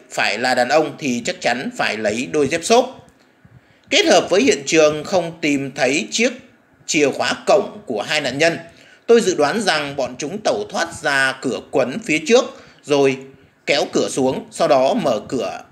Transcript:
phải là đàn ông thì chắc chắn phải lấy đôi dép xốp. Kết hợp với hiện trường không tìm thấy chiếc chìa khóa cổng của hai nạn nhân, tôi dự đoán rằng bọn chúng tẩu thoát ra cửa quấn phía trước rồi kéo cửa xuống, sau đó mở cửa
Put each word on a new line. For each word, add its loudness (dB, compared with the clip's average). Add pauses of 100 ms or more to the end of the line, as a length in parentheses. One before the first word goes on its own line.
(100)
phải -2
là 0
đàn 2
ông 2
thì -4
chắc -6
chắn -2
phải -2
lấy -4
đôi 0
dép -4
xốp. 0 (840)
Kết 2
hợp 4
với 4
hiện 2
trường 2
không -2
tìm -2
thấy 0
chiếc 0 (540)
chìa 2
khóa -4 (140)
cổng 2
của -6
hai -2
nạn -4
nhân, 2 (480)
tôi 6
dự 0
đoán 0
rằng -2
bọn -4
chúng -8
tẩu 0
thoát -4 (140)
ra 2
cửa -4 (100)
quấn 0
phía 0
trước 4 (400)
rồi 2 (480)
kéo 2
cửa 0
xuống, -2
sau 0
đó 4
mở 0
cửa -6 (120)